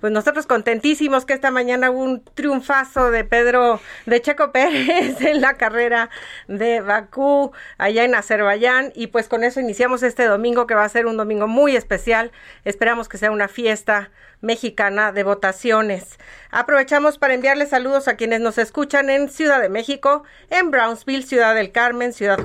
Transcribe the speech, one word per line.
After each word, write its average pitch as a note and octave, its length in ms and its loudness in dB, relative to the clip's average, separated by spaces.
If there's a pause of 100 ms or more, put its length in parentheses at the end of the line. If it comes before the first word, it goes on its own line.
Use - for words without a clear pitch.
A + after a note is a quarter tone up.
Pues G#3+ 120 -2
nosotros G#3+ 340 -2
contentísimos C4 760 0
que C4+ 100 -2
esta C4+ 180 -2
mañana B3+ 380 0
hubo B3+ 120 -2
un C4 220 -4
triunfazo C4+ 880 -2
de A3+ 100 0
Pedro, A#3+ 580 2 (260)
de A#3 160 2
Checo C#4+ 280 0
Pérez C4+ 720 0
<laughs> - 0 -
en D4+ 200 2
la C4+ 140 2
carrera A#3 560 0 (380)
de A3 320 -2
Bakú, C4+ 720 0 (260)
allá A3 240 2
en B3 140 2
Azerbaiyán. A3 800 0
Y A#3 120 -8
pues A#3 200 -2
con A#3 160 -2
eso B3+ 160 -2
iniciamos B3 420 -2
este A#3+ 220 0
domingo, A#3 420 2
que A#3 80 -2
va G#3 100 4
a G#3 40 -2
ser A#3 180 0
un A3+ 100 -2
domingo G#3+ 300 -2
muy C4 300 4
especial. A3+ 560 -2 (320)
Esperamos A3+ 440 -2
que G3+ 100 -16
sea G#3+ 120 0
una G#3 160 -2
fiesta G#3+ 640 -2 (300)
mexicana G#3+ 680 -2
de G3 120 -4
votaciones. G3+ 960 -2 (320)
Aprovechamos D4 680 2
para C4+ 160 0
enviarles C#4 380 0
saludos C4+ 380 0
a A#3 80 -2
quienes A3+ 260 -2
nos A3+ 160 -2
escuchan C#4 500 0
en C#4 220 0
Ciudad C#4+ 320 2
de F#3+ 80 0
México, C#4 520 -2 (280)
en F4 200 0
Brownsville, B3+ 540 -4
Ciudad A#3 300 2
del G3+ 180 -2
Carmen, A#3+ 400 0
Ciudad G3+ 320 0